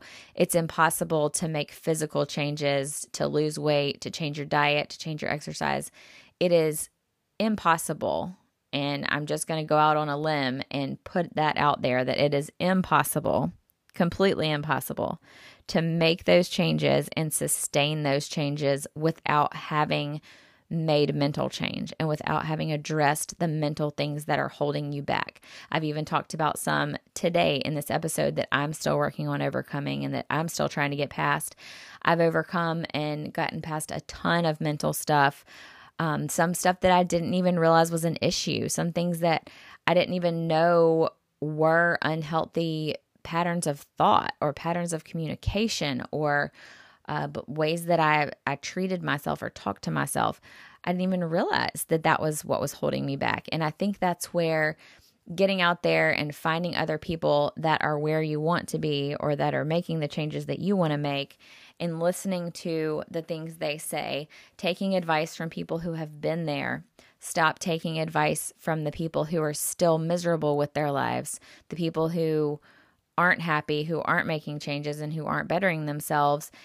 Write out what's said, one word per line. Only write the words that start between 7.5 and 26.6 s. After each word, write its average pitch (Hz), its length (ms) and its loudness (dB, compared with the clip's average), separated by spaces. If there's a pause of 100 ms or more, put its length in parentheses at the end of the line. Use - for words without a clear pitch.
And 143 360 -2
I'm 147 180 0
just 151 220 -2
gonna 156 160 -2
go 151 140 4
out 151 180 6
on 151 120 0
a 143 80 -2
limb 143 540 0
and 135 320 -4
put - 320 -2
that 151 240 0
out 147 240 2
there, 127 220 2
that 131 140 -2
it 147 160 4
is 143 260 -2
impossible, 156 920 2 (420)
completely 175 540 2
impossible, 147 720 -2 (460)
to 160 160 2
make 165 420 2
those 180 240 6
changes 151 680 2
and 156 160 -2
sustain 151 720 0
those 143 240 0
changes 143 640 -2
without 147 600 0
having 151 640 -2 (480)
made 151 460 2
mental 143 340 0
change - 500 -6
and 160 100 0
without 151 360 -2
having 156 260 -2
addressed 151 680 0
the 170 80 0
mental 151 420 -2
things 147 360 -4
that 147 120 0
are 139 100 0
holding 147 440 -2
you 143 100 -6
back. - 380 -6 (320)
I've 160 100 0
even 151 220 -2
talked - 300 -4
about 160 240 0
some 147 380 0 (180)